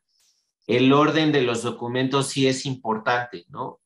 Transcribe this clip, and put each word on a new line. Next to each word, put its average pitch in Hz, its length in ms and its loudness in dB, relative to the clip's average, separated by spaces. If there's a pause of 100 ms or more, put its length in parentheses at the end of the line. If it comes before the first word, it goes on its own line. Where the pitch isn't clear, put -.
(680)
el 127 260 4
orden 151 400 4
de 139 80 4
los 120 220 0
documentos 127 680 -2
sí 135 180 0
es 131 200 0
importante, 117 840 -4
¿no? - 380 -12